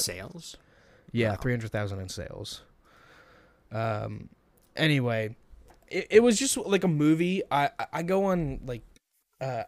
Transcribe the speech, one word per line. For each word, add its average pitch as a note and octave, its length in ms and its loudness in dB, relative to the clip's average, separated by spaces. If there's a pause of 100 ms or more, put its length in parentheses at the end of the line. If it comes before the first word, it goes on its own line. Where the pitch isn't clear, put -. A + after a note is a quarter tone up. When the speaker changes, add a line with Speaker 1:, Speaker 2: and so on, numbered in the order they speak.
Speaker 1:
sales? A#2 560 -10 (540)
Speaker 2:
Yeah, A2+ 200 0
Speaker 1:
Wow. G2 40 -2
Speaker 2:
three B2+ 180 -2
hundred A2+ 180 -6
thousand G2+ 280 -4
in F#2 100 -10
sales. - 540 -12 (1080)
Um, G#2+ 580 -6 (460)
anyway, A#2+ 600 0 (540)
it, - 200 -4
it G#3+ 120 10
was A#3 180 6
just, C4+ 180 0
like, G3 280 2
a - 20 4
movie. D#3+ 640 4
I, C#3+ 260 2
I, - 160 -6
I D#3+ 100 -4
go F#3+ 220 2
on, E3+ 400 0
like, B2 160 -8 (600)
uh, B2+ 260 -4